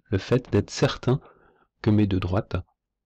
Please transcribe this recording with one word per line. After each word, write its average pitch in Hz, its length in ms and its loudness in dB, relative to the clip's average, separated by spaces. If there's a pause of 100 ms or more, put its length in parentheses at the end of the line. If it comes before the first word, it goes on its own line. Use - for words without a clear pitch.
le 98 80 0
fait - 340 -2
d'être 101 180 0
certain - 500 -2 (640)
que - 80 0
mes 104 180 4
deux 95 120 0
droites 92 360 -4 (500)